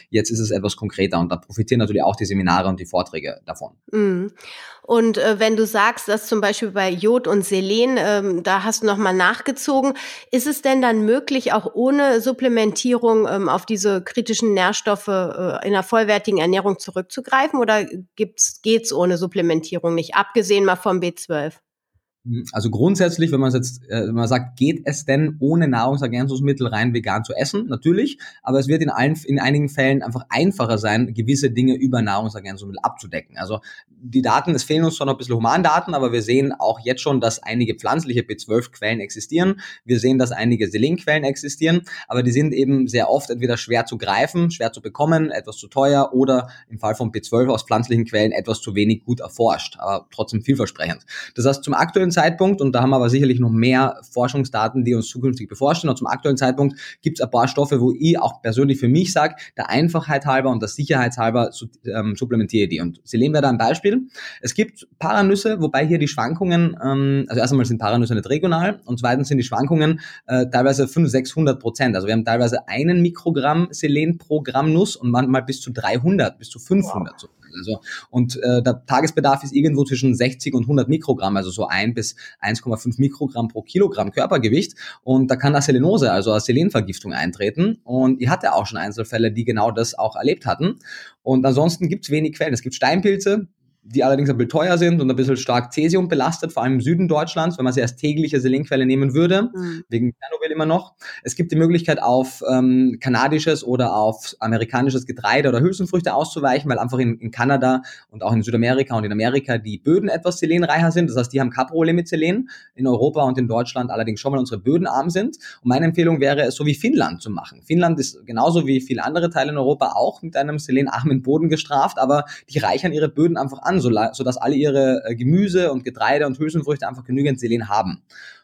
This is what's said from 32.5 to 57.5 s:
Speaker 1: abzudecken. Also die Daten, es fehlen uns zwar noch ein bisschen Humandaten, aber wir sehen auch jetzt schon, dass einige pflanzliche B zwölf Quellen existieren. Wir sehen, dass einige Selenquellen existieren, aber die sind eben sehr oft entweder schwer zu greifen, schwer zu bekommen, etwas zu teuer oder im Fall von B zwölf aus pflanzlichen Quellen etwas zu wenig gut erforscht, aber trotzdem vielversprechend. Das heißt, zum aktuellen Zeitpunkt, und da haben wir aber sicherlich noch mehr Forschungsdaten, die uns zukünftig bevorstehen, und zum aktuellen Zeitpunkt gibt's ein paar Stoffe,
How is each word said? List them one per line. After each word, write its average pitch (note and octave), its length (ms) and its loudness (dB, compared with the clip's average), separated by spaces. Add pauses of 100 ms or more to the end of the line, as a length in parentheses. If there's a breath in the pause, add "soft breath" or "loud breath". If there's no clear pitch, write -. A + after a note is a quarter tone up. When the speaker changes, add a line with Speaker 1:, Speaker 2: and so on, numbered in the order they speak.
Speaker 1:
abzudecken. E2 540 -6
Also G2 240 -6 (420 loud breath)
die B2+ 180 0
Daten, B2+ 320 2
es C3 100 -2
fehlen D#3 200 0
uns D#3+ 140 0
zwar C#3 100 -4
noch C#3 80 0
ein - 20 -12
bisschen B2 180 -4
Humandaten, D#3 600 2
aber C3 160 0
wir A#2 100 0
sehen C3 320 2
auch A2+ 300 -2
jetzt B2+ 180 -4
schon, C#3 200 0
dass A2+ 200 -2
einige A2+ 320 -2
pflanzliche B2 480 -2
B G#2+ 160 -6
zwölf A#2+ 340 -2
Quellen A2 280 -4
existieren. E3 600 -2 (240 loud breath)
Wir A#2 160 0
sehen, C3 200 4
dass B2 120 0
einige A2 380 0
Selenquellen D3+ 540 0
existieren, D#3 580 0 (260 loud breath)
aber B2 140 -2
die B2 100 2
sind C#3+ 220 2
eben C3 340 2
sehr A#2 220 0
oft C3 220 0
entweder A#2+ 260 -2
schwer A#2 300 -2
zu - 100 -8
greifen, C#3+ 540 0
schwer A#2 220 -4
zu - 100 -18
bekommen, D#3 480 0
etwas - 260 -8
zu G#2 100 -18
teuer C#3 460 2
oder B2+ 360 2 (200 loud breath)
im A2+ 80 -14
Fall A2 160 -2
von A2 180 -4
B A2 100 -6
zwölf B2+ 280 2
aus A2+ 140 0
pflanzlichen A#2 420 0
Quellen G#2+ 260 2
etwas G#2+ 300 -4
zu G2+ 140 -8
wenig G#2+ 300 2
gut B2 160 -4
erforscht, - 580 -2
aber F#2+ 320 -6
trotzdem A2 320 -6
vielversprechend. G2 600 -2 (300 loud breath)
Das B2 140 0
heißt, C#3 160 0
zum C#3+ 100 -4
aktuellen F3 380 2
Zeitpunkt, F3 480 2
und C3+ 160 2
da A#2+ 60 2
haben C3 80 2
wir C3+ 80 4
aber A#2+ 120 4
sicherlich B2+ 300 4
noch A#2 120 2
mehr B2+ 500 2 (100)
Forschungsdaten, B2 720 0
die A#2+ 120 2
uns A2+ 120 0
zukünftig B2 400 -4
bevorstehen, D3 420 0
und C3 60 0
zum - 120 -6
aktuellen C3+ 280 -2
Zeitpunkt C3+ 420 0 (240 loud breath)
gibt's - 200 -2
ein A#2 100 -4
paar A#2+ 160 4
Stoffe, C#3 320 0